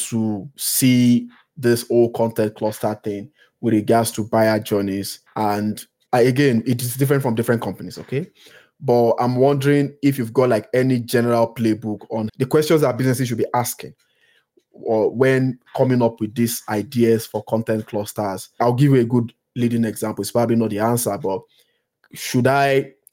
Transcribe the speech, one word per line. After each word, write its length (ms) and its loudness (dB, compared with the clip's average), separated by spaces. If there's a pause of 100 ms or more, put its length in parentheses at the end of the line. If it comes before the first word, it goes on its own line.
to 480 -4
see 720 2 (280)
this 300 0
whole 240 2
content 440 -2
cluster 480 -4
thing 280 -8 (280)
with 140 0
regards 380 2
to 120 -6
buyer 360 2
journeys? 600 -4 (160)
And 480 -4 (300)
I, 80 2
again, 460 2
it 140 -2
is 140 -6
different 280 0
from 120 -2
different 280 0
companies, 340 -10
okay? 320 -8 (500)
But 400 2
I'm 180 0
wondering 640 2
if 160 2
you've 140 -6
got, 160 4
like, 240 0
any 260 2
general 560 0
playbook 560 -2
on 260 -4
the 80 0
questions 360 2
that 160 0
businesses 300 -2
should 100 -4
be 80 -2 (100)
asking 380 -6 (800)
or 380 0
when 500 2 (160)
coming 260 2
up 180 0
with 160 -6
these 340 -2
ideas 560 0
for 180 -8
content 440 -4
clusters. 600 -8 (100)
I'll 140 2
give 180 4
you 100 6
a 40 2
good 280 0 (220)
leading 280 0
example. 380 -4
It's 100 -6
probably 240 2
not 160 0
the 80 -4
answer, 380 0
but 240 -6 (720)
should 340 -2
I 460 2 (200)